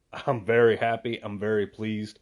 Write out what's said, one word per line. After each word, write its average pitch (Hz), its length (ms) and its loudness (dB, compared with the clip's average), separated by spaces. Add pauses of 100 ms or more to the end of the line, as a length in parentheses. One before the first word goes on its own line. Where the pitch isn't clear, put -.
(120)
I'm 123 320 -4
very 113 320 6
happy. 117 480 -4
I'm 104 160 -8
very 104 280 0
pleased. 107 540 -8